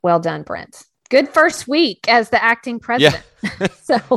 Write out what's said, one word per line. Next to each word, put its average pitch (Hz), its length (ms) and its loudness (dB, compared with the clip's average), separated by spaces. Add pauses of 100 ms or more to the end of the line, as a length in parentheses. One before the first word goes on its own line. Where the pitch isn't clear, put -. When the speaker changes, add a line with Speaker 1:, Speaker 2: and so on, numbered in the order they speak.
Speaker 1:
Well 170 180 2
done, 160 240 -6
Brent. - 400 -14 (260)
Good 277 180 2
first 320 400 0
week 285 400 -2
as 233 220 2
the 220 140 2
acting 233 360 -2
president. 240 440 0 (180)
Speaker 2:
Yeah. 190 320 -4
Speaker 1:
<laughs> - 100 -20
So 247 160 0 (180)